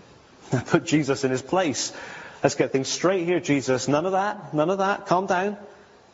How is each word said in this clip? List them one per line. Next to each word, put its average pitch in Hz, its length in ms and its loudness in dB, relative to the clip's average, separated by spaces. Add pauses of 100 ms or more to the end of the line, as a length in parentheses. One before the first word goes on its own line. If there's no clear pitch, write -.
(100)
<laughs> - 580 -6
Put 151 180 2
Jesus 139 380 2
in 131 60 0
his 127 120 -2
place. 175 500 -2 (500)
Let's 139 120 4
get 131 180 0
things 135 160 0
straight 180 380 0
here, 175 140 2
Jesus. 131 480 0
None 151 180 2
of 190 60 0
that, 190 420 -2
none 156 160 2
of 196 80 0
that. 196 260 0
Calm 185 220 2
down. 196 320 0 (560)